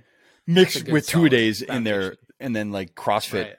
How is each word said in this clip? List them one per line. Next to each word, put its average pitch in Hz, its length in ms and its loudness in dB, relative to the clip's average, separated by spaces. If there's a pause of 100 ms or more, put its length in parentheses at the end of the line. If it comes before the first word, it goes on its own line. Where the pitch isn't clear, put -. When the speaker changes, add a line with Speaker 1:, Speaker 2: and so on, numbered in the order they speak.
(480)
Speaker 1:
Mixed 180 260 4
Speaker 2:
that's 139 80 -6
a - 40 -14
good - 80 -2
Speaker 1:
with 147 140 2
two 165 120 -2
Speaker 2:
solid 160 120 6
Speaker 1:
days 113 300 2
in 120 220 -6
there, 104 180 0
Speaker 2:
foundation. - 240 -8 (140)
Speaker 1:
and 123 160 -6
then, 107 160 -6
like, 95 240 -8
CrossFit. 104 500 -4
Speaker 2:
Right. 101 140 -16